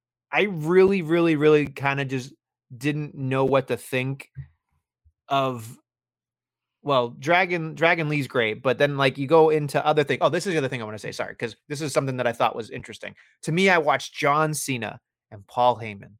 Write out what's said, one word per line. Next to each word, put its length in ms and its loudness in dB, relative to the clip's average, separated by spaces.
I 100 2
really, 600 4
really, 340 2
really 300 6
kinda 380 -4
just 300 -8
didn't 380 -4
know 300 0
what 240 2
to 80 -2
think 540 -6
of, 500 -4
well, 280 0
Dragon, 640 0
Dragon 340 2
Lee's 180 -2
great, 360 -2
but 160 0
then, 180 2
like, 200 2
you 120 -6
go 220 6
into 360 0
other 180 4
thing-, 160 -2
oh, 80 4
this 180 -2
is 60 -2
the 60 -2
other 100 -2
thing 140 -8
I 20 -8
wanna 140 -12
say, 140 -12
sorry, 240 -8
'cause 200 -8
this 120 -10
is 120 -6
something 240 -6
that 100 -2
I 60 -2
thought 240 -2
was 140 -12
interesting. 440 -16
To 100 -6
me, 180 2
I 80 4
watched 340 -2
John 420 0
Cena 460 -8
and 160 -20
Paul 320 2
Heyman 420 -14